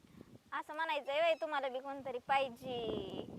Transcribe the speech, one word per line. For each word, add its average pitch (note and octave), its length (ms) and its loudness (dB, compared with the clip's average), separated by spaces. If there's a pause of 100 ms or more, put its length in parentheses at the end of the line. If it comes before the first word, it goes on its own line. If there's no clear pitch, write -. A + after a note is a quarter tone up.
(520)
असं D4+ 220 -6
म्हणायचंय D4+ 460 0
व्हय, E4 140 8
तुम्हाला D4+ 340 0
बी B3+ 120 -2
कोणतरी C4+ 380 -6
पाहिजे. A#3+ 1080 0 (140)